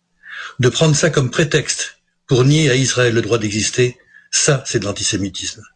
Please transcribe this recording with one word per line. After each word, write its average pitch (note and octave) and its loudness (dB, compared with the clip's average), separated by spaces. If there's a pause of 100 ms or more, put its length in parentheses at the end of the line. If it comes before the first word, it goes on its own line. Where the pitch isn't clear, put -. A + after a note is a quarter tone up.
(580)
De B2 4
prendre D3+ 2
ça E3 2
comme C3 -2
prétexte - -4 (280)
pour B2+ 4
nier D3 4
à A#2+ 2
Israël B2 2
le A#2 2
droit G#2 0
d'exister, G#2+ -2 (340)
ça, C3+ 0
c'est A#2+ -2
de F#2+ -8
l'antisémitisme. G2 -6 (140)